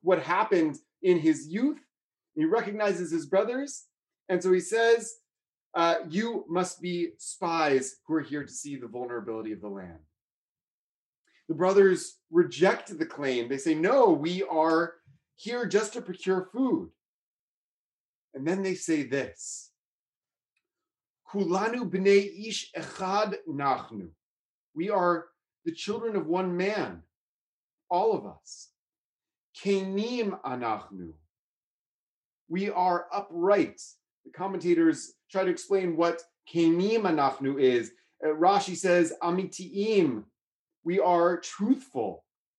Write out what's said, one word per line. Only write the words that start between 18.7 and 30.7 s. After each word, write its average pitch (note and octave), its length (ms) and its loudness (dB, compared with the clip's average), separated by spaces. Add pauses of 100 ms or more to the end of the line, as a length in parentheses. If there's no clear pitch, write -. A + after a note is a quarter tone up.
say D#3 300 -2
this, - 640 -6 (1600)
"Kulanu G3+ 580 -2
bnei G3 600 2
ish - 240 -10
echad F#3+ 640 -4 (120)
nachnu." C3 600 -4 (640)
We F3 160 -4
are F3 360 0 (400)
the E3 60 -2
children A3 420 -6
of E3+ 120 -2
one F3+ 300 -2
man, F3 460 -4 (840)
all G3+ 240 2
of - 140 -2
us. - 440 -20 (840)
"Kenim G3 840 -2
anachnu." G#2 680 -6 (1400)